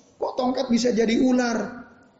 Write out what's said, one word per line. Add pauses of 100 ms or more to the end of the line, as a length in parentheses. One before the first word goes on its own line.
(160)
kok
tongkat
bisa
jadi
ular? (320)